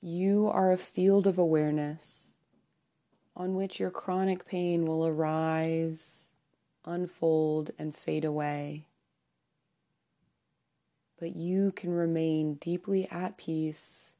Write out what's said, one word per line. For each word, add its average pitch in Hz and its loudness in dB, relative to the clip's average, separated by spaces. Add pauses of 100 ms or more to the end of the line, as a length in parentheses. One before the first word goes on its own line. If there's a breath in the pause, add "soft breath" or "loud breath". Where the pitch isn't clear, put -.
You 190 2
are 190 4
a 185 4
field 190 4
of 185 2
awareness 151 0 (1000)
on 180 -4
which 190 -4
your 190 -2
chronic 185 -2
pain 175 0
will 160 0
arise, 160 -2 (540)
unfold, 160 0
and 151 -6
fade 156 -4
away. 147 -4 (2250)
But 170 -8
you 185 0
can 175 -6
remain 160 2
deeply 180 -2
at 180 -6
peace - -6